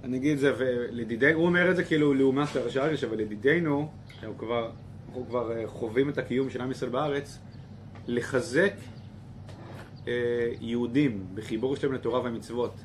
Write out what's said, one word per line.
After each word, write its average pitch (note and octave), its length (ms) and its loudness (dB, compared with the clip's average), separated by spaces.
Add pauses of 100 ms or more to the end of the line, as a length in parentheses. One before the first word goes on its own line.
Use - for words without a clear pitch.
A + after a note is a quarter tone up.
אני B2+ 120 -2
אגיד C#3 160 2
את C#3+ 60 2
זה, C3+ 200 6
ולדידי-, A#2+ 720 2
הוא D#3+ 140 4
אומר F3 240 6
את F3 60 4
זה F3 80 2
כאילו D3+ 300 4
לעומת C3+ 420 4
ראשי B2 240 0
הרגש, C#3+ 240 0
אבל A2 140 -2
לדידינו, C#3+ 720 2 (240)
אנחנו A2 240 -10
כבר, A2+ 320 -2 (380)
אנחנו B2+ 180 -8
כבר, A2+ 260 -2
אה, A2+ 140 -4
חווים A#2+ 420 2
את C#3+ 100 -2
הקיום B2+ 320 0
של A#2 100 -6
עם B2+ 100 -2
ישראל B2+ 200 -4
בארץ, C#3+ 480 -2 (680)
לחזק, A#2+ 680 2 (1400)
אה, A#2+ 40 -2 (480)
יהודים A#2 760 0
בחיבור A2 420 -2
שלהם C#3 160 0
לתורה A#2+ 280 0
והמצוות A#2 540 -4 (100)